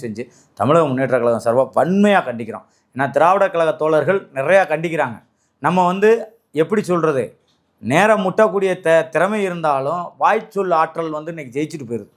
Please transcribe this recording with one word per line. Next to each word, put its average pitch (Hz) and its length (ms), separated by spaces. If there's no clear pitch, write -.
செஞ்சு 113 220
தமிழக 156 320
முன்னேற்ற 127 340
கழகம் 117 260
சார்பா 120 200
வன்மையா 190 480
கண்டிக்கிறோம். 113 420
ஏன்னா 135 140
திராவிட 180 400
கழக 165 240
தோழர்கள் 156 460
நிறையா 156 300
கண்டிக்கிறாங்க. 151 540
நம்ம 180 220
வந்து 196 240
எப்படி 160 300
சொல்றது, 156 420
நேரம் 190 420
முட்டக்கூடிய 190 540
த-, 165 320
திறமை 196 320
இருந்தாலும் 165 760
வாய்ச்சொல் 190 540
ஆற்றல் 160 380
வந்து 156 220
இன்னைக்கு 143 240
ஜெயிச்சுட்டு 151 340
போயிருது. 107 280